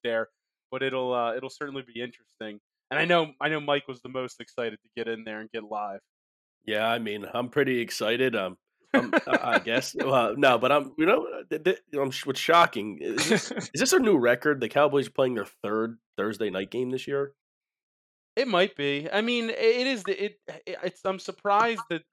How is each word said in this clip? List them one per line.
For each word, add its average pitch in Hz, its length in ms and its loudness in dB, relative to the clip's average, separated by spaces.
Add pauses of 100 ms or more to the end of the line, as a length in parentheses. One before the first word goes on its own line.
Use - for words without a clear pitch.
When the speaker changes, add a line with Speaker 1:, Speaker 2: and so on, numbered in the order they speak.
Speaker 1:
there, 113 260 -2 (420)
but 131 120 -4
it'll, 127 300 -2
uh, 117 220 0
it'll 127 140 -8
certainly 139 320 -10
be 117 180 -14
interesting. 113 600 -12 (320)
And 143 80 0
I 165 60 2
know, 165 360 4
I 151 80 0
know 156 100 0
Mike 143 280 0
was 127 140 -14
the 127 80 -14
most 127 300 -8
excited 113 440 -8
to 117 120 -20
get 113 120 -6
in 113 160 -6
there 110 180 -10
and 110 100 -16
get 110 120 -8
live. 104 380 -8 (640)
Speaker 2:
Yeah, 107 220 0
I 117 120 0
mean, 104 340 -6
I'm 120 160 -4
pretty 131 320 2
excited. 117 540 0
Um, 92 220 -4 (360)
I'm, 254 180 2 (140)
I, - 300 0
I - 40 2
Speaker 1:
<laughs> - 60 -4
Speaker 2:
guess. 135 300 -2
Well, 120 420 2
no, 131 220 6
but 127 120 4
I'm, 139 280 2
you 160 80 4
know, 220 180 4
uh, - 240 -10
th-, 156 140 -6
th-, 185 160 2 (120)
you 147 60 -4
know, 139 80 0
I'm 135 60 -2
sh-, - 160 -8
what's 131 120 -4
shocking, 107 640 4
is 113 260 -2
this, 208 240 2
Speaker 3:
<laughs> - 0 -
Speaker 2:
is - 220 -8
this 247 200 2
a 370 60 6
new 214 180 6
record? 123 440 2
The 110 80 -2
Cowboys 143 400 2
playing 131 240 0
their 101 140 -4 (160)
third 110 340 -2 (200)
Thursday 104 340 -2
night 95 180 -4
game 127 220 -4
this 131 160 -6
year? 139 260 -4 (1040)
Speaker 1:
It 254 140 0
might 190 260 2
be. 143 360 -2
I 208 100 0
mean, 233 280 -2
i-, - 40 -4
it 247 340 2
is 233 160 -2
the, 196 220 -2
it, - 220 -10
i-, - 360 -12
it's, 175 220 -6
I'm 190 140 -2
surprised 208 720 0
that 165 240 -4